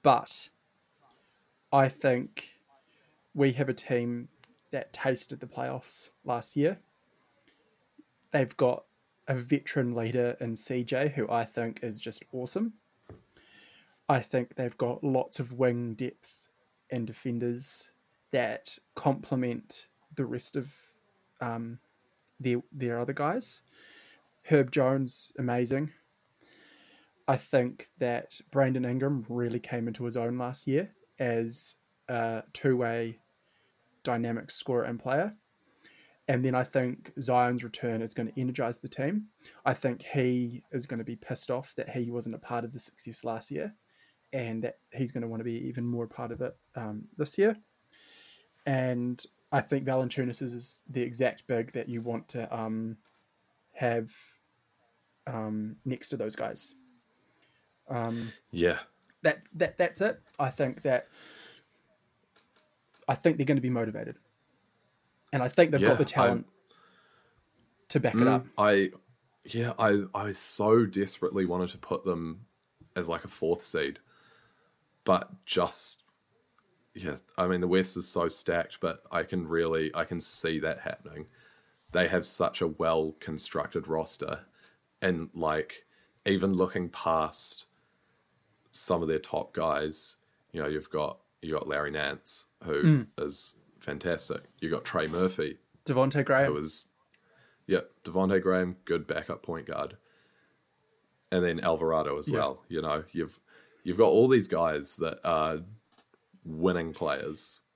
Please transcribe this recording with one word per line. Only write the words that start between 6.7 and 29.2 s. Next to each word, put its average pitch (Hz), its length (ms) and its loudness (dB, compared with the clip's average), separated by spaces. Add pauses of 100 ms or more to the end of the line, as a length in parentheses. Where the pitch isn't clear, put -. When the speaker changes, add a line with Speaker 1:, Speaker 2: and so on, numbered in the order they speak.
Speaker 1:
They've 131 240 2
got 123 280 2 (440)
a 135 60 2
veteran 127 600 0
leader 120 460 0
in 117 160 -4
C 127 280 -4
J, 135 300 0
who 113 160 0
I 117 140 2
think 117 380 -4
is 110 180 -6
just - 320 -10
awesome. 190 400 -4 (1400)
I 135 120 4
think - 360 -2
they've 123 220 -4
got 123 260 -2
lots 131 360 0
of 123 120 -6
wing 120 420 2
depth - 540 -10 (420)
and 117 160 -2
defenders 120 840 -6 (400)
that 117 460 -2 (160)
complement 127 920 -2 (300)
the 139 80 -2
rest 120 320 -6
of, 139 180 -6 (680)
um, 117 380 -6 (640)
their, 123 200 0 (120)
their 120 260 -4
other 123 140 -2
guys. 165 500 -4 (840)
Herb 139 280 6
Jones, 135 680 0
amazing. 123 540 0 (1400)
I 131 80 4
think - 520 0 (100)
that 120 420 -4 (100)
Brandon 131 340 2
Ingram 127 440 0